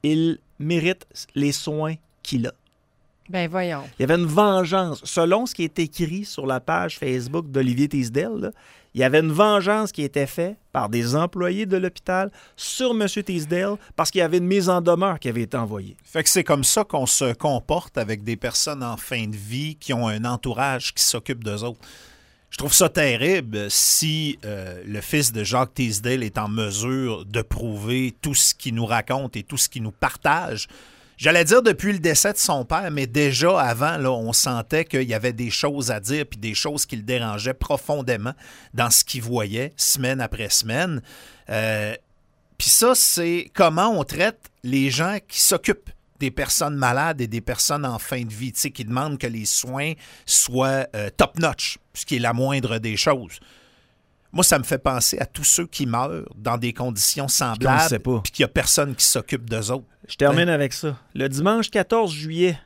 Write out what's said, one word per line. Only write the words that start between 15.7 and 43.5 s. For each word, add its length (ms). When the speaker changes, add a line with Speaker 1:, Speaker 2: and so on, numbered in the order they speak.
Speaker 3:
Fait 180
que 60
c'est 160
comme 200
ça 200
qu'on 220
se 260
comporte 640
avec 260
des 140
personnes 480
en 140
fin 280
de 100
vie 400
qui 180
ont 140
un 180
entourage 680
qui 100
s'occupe 400
d'eux 220
autres. 160
Je 60
trouve 160
ça 160
terrible 800
si, 720
euh, 420
le 140
fils 320
de 100
Jacques 320
Teasdale 480
est 140
en 120
mesure 760
de 180
prouver 800
tout 140
ce 200
qu'il 200
nous 120
raconte 500
et 60
tout 140
ce 140
qu'il 120
nous 80
partage. 760
J'allais 280
dire 180
depuis 320
le 40
décès 360
de 40
son 280
père, 240
mais 160
déjà 520
avant, 380
là, 160
on 220
sentait 500
qu'il 240
y 60
avait 180
des 180
choses 400
à 80
dire 280
puis 120
des 160
choses 300
qui 120
le 60
dérangeaient 520
profondément 800
dans 160
ce 120
qu'il 200
voyait 540
semaine 440
après 300
semaine. 500
Euh, 460
puis 100
ça, 260
c'est 600